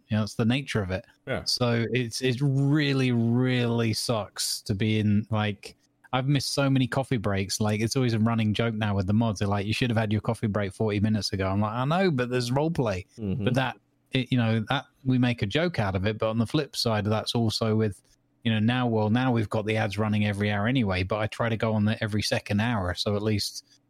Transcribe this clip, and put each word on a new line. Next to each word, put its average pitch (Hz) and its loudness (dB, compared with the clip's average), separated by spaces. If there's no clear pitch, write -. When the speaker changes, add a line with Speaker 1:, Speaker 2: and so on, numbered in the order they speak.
Speaker 1:
You 107 0
know, 110 2
it's 104 -8
the 120 0
nature 123 0
of 90 -6
it. 92 -4
Speaker 2:
Yeah. 113 -6
Speaker 1:
So 117 0
it's, 123 -4
it 127 0
really, 139 2
really 117 2
sucks - -4
to 107 -2
be 110 2
in, 104 2
like, 107 -2
I've 131 0
missed 143 0
so 139 0
many 131 4
coffee 131 -2
breaks. 98 -2
Like, 107 0
it's 113 -2
always 127 2
a 113 2
running 110 2
joke 117 0
now 107 0
with 98 0
the 101 2
mods. 113 2
They're 101 0
like, 101 -2
"You 104 -2
should 123 0
have 113 0
had 110 0
your 107 0
coffee 117 -2
break 101 -2
forty 107 -2
minutes 107 0
ago." 95 -2
I'm 101 0
like, 107 -2
"I 123 -2
know, 180 2
but 123 -2
there's 123 -2
role 147 0
play." 107 -2
Speaker 2:
Mm-hmm. 104 -4
Speaker 1:
But 120 0
that, 127 -2
it, 131 -2
you 131 2
know, 113 2
that 135 -2
we 127 2
make 123 2
a 113 0
joke 165 -2
out 98 0
of 95 -2
it. 107 -2
But 110 0
on 110 -2
the 113 2
flip 147 -2
side, 104 0
that's - 0
also 113 0
with, 107 0
you 113 2
know, 110 2
now, 123 2
well, 110 2
now 127 2
we've 117 0
got 110 -2
the 110 0
ads 104 -2
running 104 2
every 104 0
hour 104 0
anyway, 101 0
but 98 -2
I 107 -2
try 117 -4
to 113 -2
go 110 0
on 104 2
the 107 2
every 104 -2
second 104 -2
hour. 107 -2
So 104 -2
at 101 -2
least 107 -2